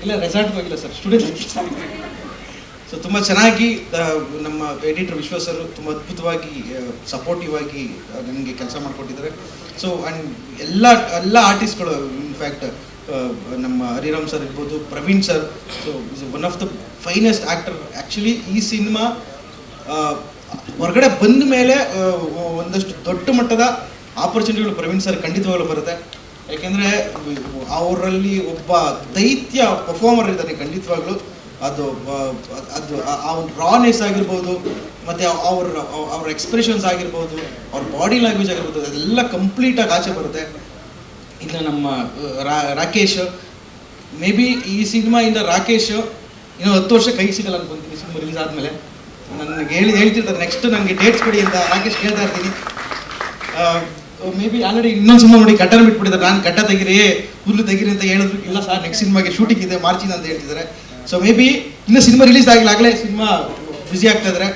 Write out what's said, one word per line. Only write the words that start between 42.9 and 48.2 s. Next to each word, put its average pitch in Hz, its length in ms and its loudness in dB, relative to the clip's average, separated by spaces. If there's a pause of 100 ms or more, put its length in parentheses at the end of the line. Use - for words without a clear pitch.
maybe 202 220 2
ಈ 214 420 -2
ಸಿನಿಮಾಯಿಂದ 226 520 2
ರಾಕೇಶ್ 196 540 2 (720)
ಇನ್ನು 196 120 2
ಹತ್ತು 190 220 4
ವರ್ಷ 226 120 6
ಕೈ 202 240 0
ಸಿಗಲ್ಲ 196 280 -4
ಅನ್ಕೊಂತೀನಿ 156 360 -12
ಸಿನಿಮಾ 165 240 -10
ರಿಲೀಸ್ 160 180 -8